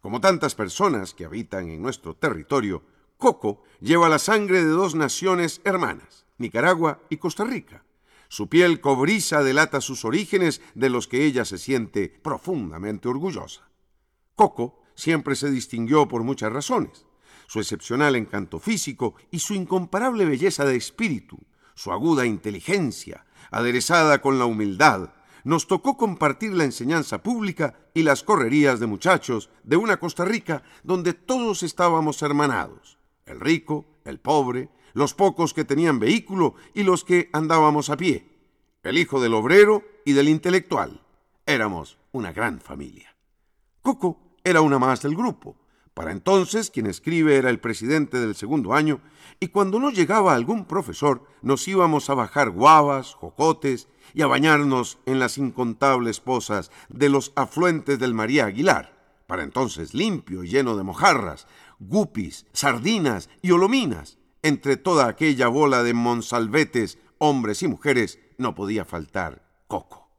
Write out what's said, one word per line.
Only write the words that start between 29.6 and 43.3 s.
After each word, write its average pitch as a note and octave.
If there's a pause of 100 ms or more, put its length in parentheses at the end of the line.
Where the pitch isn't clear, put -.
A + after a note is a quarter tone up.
de C#3
una G#3+
Costa F3
Rica F3 (220)
donde F3
todos A#3+
estábamos D#3+
hermanados, C#3+ (260)
el -
rico, D3+ (180)
el C#3+
pobre, C3 (240)
los C#3
pocos F3
que D#3
tenían D3
vehículo F3 (180)
y G3+
los F#3
que F3
andábamos D#3
a D3+
pie, C#3+ (540)
el A#2+
hijo D3
del A#2
obrero G3 (220)
y C#3+
del C#3+
intelectual. D#3 (400)
Éramos G#2+ (160)
una B2
gran A2
familia. - (640)